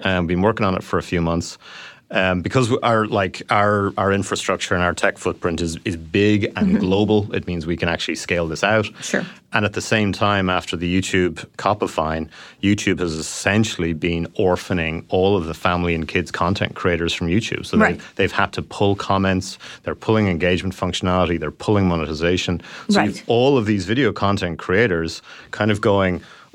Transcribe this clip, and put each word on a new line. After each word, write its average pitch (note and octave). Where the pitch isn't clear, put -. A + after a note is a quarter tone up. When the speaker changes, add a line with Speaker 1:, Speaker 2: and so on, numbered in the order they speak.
Speaker 1:
Um, F2+
been F2+
working G#2
on F#2+
it -
for -
a D#2+
few F2
months. E2+
Um, F#2
because B2
we, B2+
our, A2
like, G2
our, G#2
our G2
infrastructure G2
and F2+
our F2
tech F#2
footprint E2+
is, E2
is F2
big G2+
and G2+
Speaker 2:
Mm-hmm. F#2+
Speaker 1:
global, G2+
it F#2
means E2+
we E2+
can F2+
actually E2
scale F2
this D#2+
out. G#2
Speaker 2:
Sure. -
Speaker 1:
And A2
at G2+
the -
same G#2+
time, G2
after F2+
the F2
YouTube F2+
copa G2+
fine, D#2+
YouTube G2
has E2+
essentially F2+
been E2+
orphaning F2
all G2
of E2
the D#2+
family F2
and D#2+
kids F2+
content F2+
creators E2+
from F2
YouTube. -
So -
Speaker 2:
Right. G#2
Speaker 1:
they've, -
they've F#2+
had G2
to -
pull G2+
comments, F#2+
they're E2
pulling A2
engagement F2+
functionality, F2+
they're D#2
pulling G2+
monetization. E2+
So G3+
Speaker 2:
Right. C3+
Speaker 1:
you've -
all B2+
of A#2
these G2+
video A2+
content F#2+
creators F2+
kind G#2+
of G2
going, F#2+